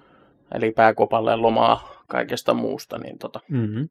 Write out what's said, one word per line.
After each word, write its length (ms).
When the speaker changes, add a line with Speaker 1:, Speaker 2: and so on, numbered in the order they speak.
Speaker 1:
eli 160
pääkopalle 640
lomaa 580
kaikesta 460
muusta, 440
niin 220
tota, 200
Speaker 2:
Mhm. 420